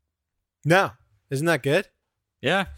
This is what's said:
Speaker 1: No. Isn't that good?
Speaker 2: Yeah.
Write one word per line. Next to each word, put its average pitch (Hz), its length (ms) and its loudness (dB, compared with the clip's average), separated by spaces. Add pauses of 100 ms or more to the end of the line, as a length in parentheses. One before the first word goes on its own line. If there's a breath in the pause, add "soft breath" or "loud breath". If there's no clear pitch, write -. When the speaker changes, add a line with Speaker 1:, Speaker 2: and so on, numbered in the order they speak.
(640)
Speaker 1:
No. 175 280 2 (380)
Isn't 143 180 -4
that 156 160 0
good? 151 240 -2 (540)
Speaker 2:
Yeah. 180 240 0 (120)